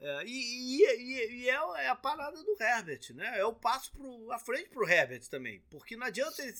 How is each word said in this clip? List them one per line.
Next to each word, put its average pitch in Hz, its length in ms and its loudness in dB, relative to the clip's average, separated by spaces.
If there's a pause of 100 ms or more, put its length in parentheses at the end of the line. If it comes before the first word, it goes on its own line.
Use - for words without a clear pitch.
é. 143 260 -4
E, 233 40 -10
e, 254 520 0
e, 247 520 4 (100)
e 247 60 0
é, 302 340 0
é 262 40 2
a - 60 2
parada 294 480 -4
do 415 160 0
Herbert, 214 560 0
né? 214 240 -4
É 190 60 4
o 226 100 2
passo 254 380 0
pro, 247 400 -12
à 233 60 -2
frente 269 320 -4
pro 214 180 0
Herbert 135 400 4
também. 117 420 -8
Porque 185 260 -14
não 247 100 -6
adianta 277 360 -2
ele 247 180 -8